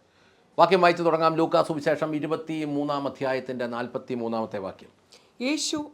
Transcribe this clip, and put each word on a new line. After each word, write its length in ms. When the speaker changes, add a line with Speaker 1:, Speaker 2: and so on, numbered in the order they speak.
Speaker 1:
വാക്യം 220
വായിച്ചു 220
തുടങ്ങാം. 340
ലൂക്കാ 260
സുവിശേഷം 520
ഇരുപത്തിമൂന്നാം 920
അധ്യായത്തിൻ്റെ 600
നാൽപത്തിമൂന്നാമത്തെ 920
വാക്യം. 300
Speaker 2:
യേശു 520